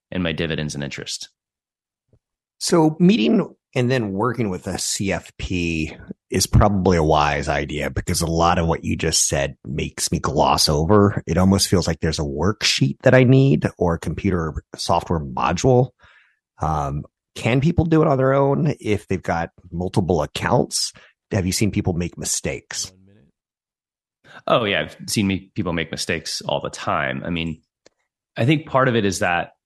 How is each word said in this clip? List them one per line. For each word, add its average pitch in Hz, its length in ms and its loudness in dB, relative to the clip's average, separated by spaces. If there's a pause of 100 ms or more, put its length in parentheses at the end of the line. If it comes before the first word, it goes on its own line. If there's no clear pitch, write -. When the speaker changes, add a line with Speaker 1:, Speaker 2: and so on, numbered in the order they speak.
(100)
Speaker 1:
and 90 140 -4
my 82 80 -2
dividends 76 420 -4
and 71 80 -8
interest?" - 460 -12 (1300)
Speaker 2:
So 156 400 2
meeting 214 560 4 (200)
and 123 160 2
then 113 220 -2
working 110 380 -2
with 90 160 -8
a 95 120 -4
C - 340 -4
F - 260 -6
P 82 580 -2 (340)
is - 160 0
probably 101 500 4
a 80 60 2
wise 73 440 2
idea, 71 440 -4
because 85 320 -4
a 85 40 -2
lot 85 320 2
of 82 80 0
what 82 180 -2
you - 120 -2
just - 320 0
said 69 260 -2 (120)
makes 76 440 -6
me 82 80 0
gloss 73 480 2
over. 95 600 4
It 80 100 -2
almost 95 320 4
feels 87 180 2
like 85 140 -4
there's 78 180 -2
a 80 40 -4
worksheet 82 800 -2
that 127 120 6
I 127 100 8
need 135 420 4 (100)
or 87 180 0
a 82 40 -4
computer 82 560 -2 (200)
software - 460 -2
module. 87 720 2 (720)
Um, 73 420 -4 (300)
can 123 260 0
people 160 240 2
do 160 160 2
it 156 80 2
on 139 80 2
their 135 160 2
own 139 480 0
if 104 280 -4
they've 92 140 -2
got 85 280 -4 (200)
multiple 87 520 0
accounts? - 720 -2 (380)
Have 98 120 0
you 92 80 0
seen 104 180 0
people 95 220 -2
make 85 240 -4
mistakes? - 760 -8 (1500)
Speaker 1:
Oh, 127 180 2
yeah. 92 180 0
I've 78 140 -10 (120)
seen 104 180 0
me, 95 280 -4
people 90 200 -4
make 82 160 -4
mistakes - 520 -6
all 73 180 -4
the - 100 -6
time. 71 560 -4
I 85 40 -6
mean, 82 300 -4 (800)
I 117 80 0
think 151 200 0
part 131 220 2
of 117 80 2
it 107 80 2
is 95 140 0
that 87 340 -2 (140)